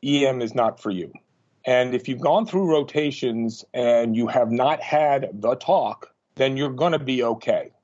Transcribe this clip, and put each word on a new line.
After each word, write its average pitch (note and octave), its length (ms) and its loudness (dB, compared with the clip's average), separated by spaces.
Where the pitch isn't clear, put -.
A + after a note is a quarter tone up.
E C#3 220 2
M C3 160 0
is A2+ 120 -6
not A2+ 260 0
for G#2+ 100 -6
you." F2+ 200 -6
And B2+ 280 2
if B2 140 -4
you've B2+ 120 -6
gone G3 260 2
through F#3+ 240 0
rotations C3+ 920 -2
and A#2 400 2
you A#2 140 2
have A#2+ 240 2
not C3 280 0
had C#3+ 520 0
the G#2 240 -2
talk, C3 580 -2
then C3+ 200 0
you're C#3 140 -2
gonna D3+ 280 0
be C3 260 -2
okay. A2+ 480 -2